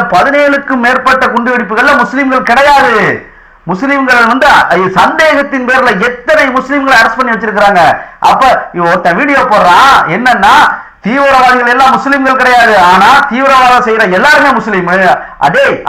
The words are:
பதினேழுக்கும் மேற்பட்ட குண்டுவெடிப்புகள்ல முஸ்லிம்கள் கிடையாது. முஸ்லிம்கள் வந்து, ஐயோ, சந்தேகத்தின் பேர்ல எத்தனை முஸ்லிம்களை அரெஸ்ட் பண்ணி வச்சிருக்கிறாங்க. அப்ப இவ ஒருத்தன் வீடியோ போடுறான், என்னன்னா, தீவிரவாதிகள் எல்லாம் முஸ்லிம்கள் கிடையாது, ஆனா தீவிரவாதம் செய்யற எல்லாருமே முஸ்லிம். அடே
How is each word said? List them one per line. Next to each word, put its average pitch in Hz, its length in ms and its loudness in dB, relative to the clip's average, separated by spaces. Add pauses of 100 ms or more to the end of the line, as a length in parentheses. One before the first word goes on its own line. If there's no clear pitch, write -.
(140)
பதினேழுக்கும் 277 720 0
மேற்பட்ட 262 400 0
குண்டுவெடிப்புகள்ல 233 800 -2
முஸ்லிம்கள் 269 480 -2
கிடையாது. 269 440 2 (760)
முஸ்லிம்கள் 254 600 0
வந்து, 262 140 0 (220)
ஐயோ, 180 180 0 (140)
சந்தேகத்தின் 277 680 -2
பேர்ல 262 220 0 (180)
எத்தனை 302 380 -2 (120)
முஸ்லிம்களை 269 420 -2
அரெஸ்ட் 226 200 -2
பண்ணி 240 140 -2
வச்சிருக்கிறாங்க. 196 480 0 (480)
அப்ப - 140 2 (280)
இவ 175 180 -2
ஒருத்தன் 180 300 -2
வீடியோ 277 220 0 (100)
போடுறான், 208 400 4 (240)
என்னன்னா, 233 400 2 (480)
தீவிரவாதிகள் 254 680 0
எல்லாம் 262 220 2
முஸ்லிம்கள் 269 460 -2
கிடையாது, 240 340 2 (160)
ஆனா 190 180 4 (220)
தீவிரவாதம் 254 560 2
செய்யற 220 180 0 (140)
எல்லாருமே 285 400 2
முஸ்லிம். 208 280 -4 (600)
அடே 262 180 0 (240)